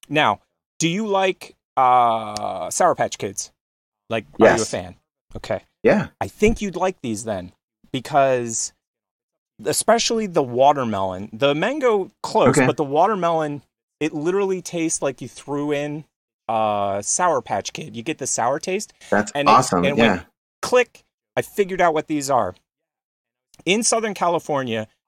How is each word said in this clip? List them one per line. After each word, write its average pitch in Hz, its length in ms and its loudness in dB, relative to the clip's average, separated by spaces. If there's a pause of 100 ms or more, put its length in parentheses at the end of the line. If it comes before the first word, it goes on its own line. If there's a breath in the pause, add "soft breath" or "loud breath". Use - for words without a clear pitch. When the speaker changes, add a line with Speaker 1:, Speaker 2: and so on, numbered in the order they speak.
Speaker 1:
Now, 143 320 2 (360)
do 165 120 0
you 208 180 -4
like, 190 480 -2 (220)
uh, 110 920 2
Sour 170 260 2
Patch 113 220 -2
Kids? - 340 -8 (580)
Like, 113 160 -4 (140)
are 110 60 8
you - 0 -
a 107 120 6
Speaker 2:
Yes. 110 120 -2
Speaker 1:
fan? 90 260 -10 (400)
Okay. 101 280 -6 (180)
Speaker 2:
Yeah. 147 280 2 (120)
Speaker 1:
I 98 60 -4
think 208 340 0
you'd 190 140 -6
like 185 260 -4
these 113 220 -6
then, 95 300 -8 (380)
because 127 840 0 (920)
especially 220 640 0
the 165 160 0
watermelon, 117 920 0
the 139 220 2
mango 220 560 0 (100)
close, 175 360 2
Speaker 2:
Okay. 131 100 4
Speaker 1:
but 156 100 0
the 160 60 0
watermelon, 160 800 0 (360)
it 156 140 -4
literally 185 480 -2
tastes 165 400 -4
like 139 200 -4
you 127 60 -12
threw 147 440 -6
in, 147 340 -4 (420)
uh, 104 540 0
Sour 160 400 0
Patch 101 320 -6
Kid. - 220 -12
You 113 80 -10
get 156 160 -6
the 127 80 -6
sour 131 320 -2
taste. 190 340 -6 (160 loud breath)
Speaker 2:
That's 104 220 0
Speaker 1:
And 143 160 0
it, - 40 6
Speaker 2:
awesome. 113 280 4
Speaker 1:
and 87 80 2
it 143 100 0
Speaker 2:
Yeah. 113 200 6
Speaker 1:
went 82 80 -12 (360)
click. - 420 0 (320)
I 127 60 -2
figured 185 400 -2
out 170 120 4
what 156 140 -2
these 143 220 -4
are. 107 240 2 (1120)
In 202 180 2
Southern 220 300 0
California, 135 760 -2 (200)